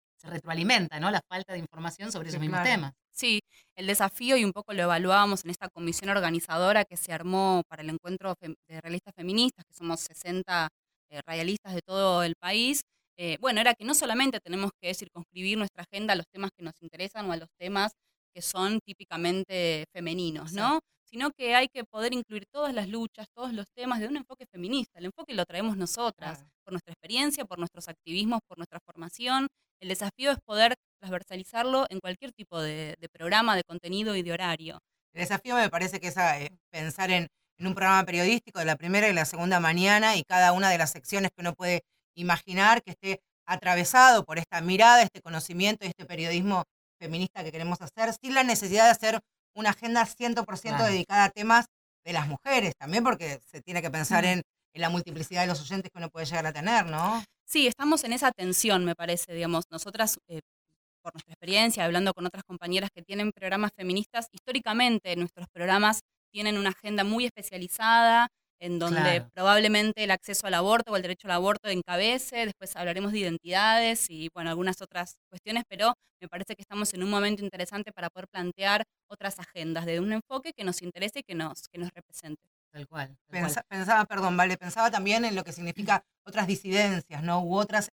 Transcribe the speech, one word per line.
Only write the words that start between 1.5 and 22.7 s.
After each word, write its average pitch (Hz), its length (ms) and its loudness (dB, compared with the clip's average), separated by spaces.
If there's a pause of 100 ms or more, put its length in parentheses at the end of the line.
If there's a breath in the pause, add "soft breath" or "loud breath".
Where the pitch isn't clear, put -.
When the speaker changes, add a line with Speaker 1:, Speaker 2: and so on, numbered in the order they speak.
Speaker 1:
de 175 60 -8
información 165 520 -10
sobre 165 180 -8
Speaker 2:
Sí, 151 60 -6
Speaker 1:
esos 151 60 -4
mismos 156 180 -2
Speaker 2:
claro. 247 100 2
Speaker 1:
temas. 160 240 0 (180)
Speaker 3:
Sí, 226 300 -2 (340 soft breath)
el 190 120 -8
desafío, 214 500 0
y 233 80 4
un 196 60 2
poco 208 220 -10
lo 180 100 0
evaluábamos 185 640 4
en 170 60 -8
esta 185 180 -10
comisión 170 400 -6
organizadora 180 760 2
que 175 120 -16
se - 160 -8
armó 185 540 0
para 156 140 -18
el 156 80 -10
encuentro 185 460 -6
fem-, 165 200 -14 (120)
de 160 140 -16
realistas 175 340 -10
feministas, 190 500 -2
que - 80 -20
somos 170 280 -6
sesenta, 175 680 -6 (420)
eh, 147 160 -14
radialistas 180 480 -6
de 175 80 -6
todo 185 420 0
el 165 120 -2
país, 233 460 0 (360)
eh, 170 220 -6
bueno, 226 220 0
era 240 120 4
que 208 120 -6
no 277 80 -2
solamente 254 480 0
tenemos 190 300 -4 (100)
que 185 120 -6
circunscribir 185 640 -8
nuestra 196 320 -6
agenda 208 240 -4
a - 40 2
los 170 120 -6
temas 190 260 -10
que 180 80 -20
nos 160 180 -12
interesan 190 480 -10
o - 20 -2
a 165 60 -4
los 165 200 -12
temas 196 360 -4 (400)
que 175 80 -18
son 202 380 -2
típicamente 175 1120 -4
femeninos, 165 600 -6
¿no? 233 220 0
Speaker 2:
Exacto. 320 100 -4 (180)
Speaker 3:
Sino 277 280 -6
que 240 220 -4
hay 254 140 6
que 247 160 -10
poder 233 300 -4
incluir 214 360 -6
todas 285 240 -4